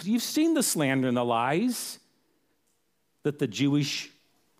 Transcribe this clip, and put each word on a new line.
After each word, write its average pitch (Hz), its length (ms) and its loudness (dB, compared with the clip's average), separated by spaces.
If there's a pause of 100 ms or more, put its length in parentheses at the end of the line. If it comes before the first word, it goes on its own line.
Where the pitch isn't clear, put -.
you've 226 200 0
seen 320 300 2
the 285 100 2
slander 135 460 2
and 123 80 2
the 123 80 2
lies 139 760 -2 (1200)
that 147 160 -2
the 139 80 0
Jewish, 143 640 0 (500)